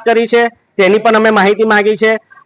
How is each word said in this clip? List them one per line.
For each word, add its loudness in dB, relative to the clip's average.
કરી 0
છે, 0
તેની -2
પણ 0
અમે 0
માહિતી 0
માંગી 0
છે. -2